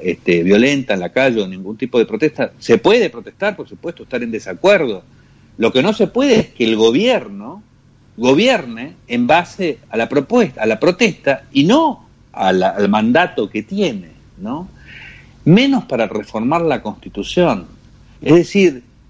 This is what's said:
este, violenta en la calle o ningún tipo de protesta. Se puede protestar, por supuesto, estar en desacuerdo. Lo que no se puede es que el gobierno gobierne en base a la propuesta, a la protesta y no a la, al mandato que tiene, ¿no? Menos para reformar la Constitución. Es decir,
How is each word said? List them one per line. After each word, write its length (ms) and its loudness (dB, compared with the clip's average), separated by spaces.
este, 400 -2
violenta 500 2
en 60 -4
la 80 -6
calle 340 0
o 60 -4
ningún 300 -12
tipo 200 -4
de 80 4
protesta. 540 -4
Se 200 2
puede 300 2
protestar, 460 -8
por 140 -14
supuesto, 340 -14
estar 180 -6
en 80 -8
desacuerdo. 760 0
Lo 140 0
que 100 2
no 120 2
se 140 0
puede 300 2
es 120 0
que 160 -4
el 100 2
gobierno 880 0
gobierne 800 0
en 180 -2
base 520 0
a 60 -8
la 140 -2
propuesta, 540 0
a 20 0
la 160 -2
protesta 600 0
y 100 4
no 460 0
a 180 0
la, 200 2
al 180 -2
mandato 600 0
que 140 -8
tiene, 460 -6
¿no? 300 -10
Menos 400 4
para 220 -2
reformar 560 -4
la 180 0
Constitución. 840 -4
Es 140 4
decir, 480 2